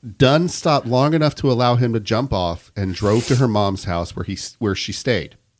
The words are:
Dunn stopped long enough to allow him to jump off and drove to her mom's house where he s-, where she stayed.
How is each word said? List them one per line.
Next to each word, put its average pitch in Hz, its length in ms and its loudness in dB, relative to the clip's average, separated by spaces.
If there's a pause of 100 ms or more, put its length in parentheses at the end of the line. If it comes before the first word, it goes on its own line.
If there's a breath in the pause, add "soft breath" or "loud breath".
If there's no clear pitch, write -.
(180)
Dunn 143 300 4
stopped 151 400 0
long 131 280 2
enough 151 200 0
to - 160 0
allow 123 240 2
him 120 200 2
to 113 40 0
jump 113 340 -2
off 87 440 -2
and 95 180 -2
drove 107 320 2
to 135 100 2
her 127 120 4
mom's 101 380 0
house 87 280 -4
where - 100 -6
he 98 100 -6
s-, - 260 -12
where 101 160 0
she - 160 -6
stayed. 92 440 -4 (220)